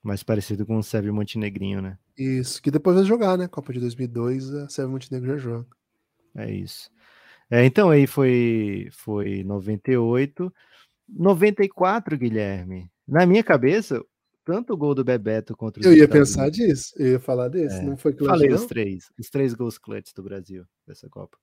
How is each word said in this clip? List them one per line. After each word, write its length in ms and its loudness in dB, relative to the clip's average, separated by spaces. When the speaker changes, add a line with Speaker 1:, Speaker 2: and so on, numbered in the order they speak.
Speaker 1:
Mais 220 -6
parecido 440 -4
com 100 -4
o 60 -2
Sérvio 320 -4
Montenegrinho, 680 -6
né? 160 -10
Speaker 2:
Isso, 460 -6
que 100 -2
depois 240 2
vai 120 4
jogar, 320 0
né? 100 -4
Copa 240 -12
de 80 -6
dois 160 -4
mil 80 -6
e 40 -8
dois, 440 -6
a 160 -12
Sérvia 240 -6
Montenegro 380 -8
já 80 -4
joga. 280 -8
Speaker 1:
É 160 -8
isso. 380 -12
É, 140 8
então 240 6
aí 180 8
foi, 840 0
foi 520 -6
noventa 460 -6
e 60 2
oito. 560 -2
Noventa 560 2
e 60 -2
quatro, 480 -2
Guilherme. 720 -4
Na 160 4
minha 180 6
cabeça, 640 0
tanto 300 -6
o 20 -6
gol 180 -2
do 100 -2
Bebeto 520 -2
contra 240 -10
os 60 2
Speaker 2:
Eu 80 10
ia 100 12
Speaker 1:
Estados 260 6
Speaker 2:
pensar 180 -2
Speaker 1:
Unidos 100 -4
Speaker 2:
disso, 400 -2
eu 140 0
ia 80 0
falar 280 -4
desse, 300 -4
Speaker 1:
É. 40 -6
Speaker 2:
não 140 -6
foi 160 -2
clutch, 160 -2
Speaker 1:
Falei 220 4
Speaker 2:
não? 60 2
Speaker 1:
os 100 -4
três, 520 -6
os 120 -14
três 240 -2
gols 240 -8
clutch 360 -14
do 80 -18
Brasil 440 -16
nessa 220 -20
Copa. 340 -20